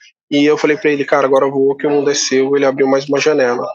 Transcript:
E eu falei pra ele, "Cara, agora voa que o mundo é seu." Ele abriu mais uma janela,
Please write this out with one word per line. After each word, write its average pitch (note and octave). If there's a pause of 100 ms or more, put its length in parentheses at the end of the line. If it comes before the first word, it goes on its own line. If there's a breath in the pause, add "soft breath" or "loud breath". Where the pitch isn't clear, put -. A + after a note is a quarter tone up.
(300 loud breath)
E C#3+
eu D3+
falei D3+
pra D3+
ele, C#3
"Cara, C#3
agora C3+
voa C#3
que D3+
o -
mundo C#3+
é -
seu." C3+
Ele C#3
abriu C3+
mais C3+
uma C#3
janela, C3+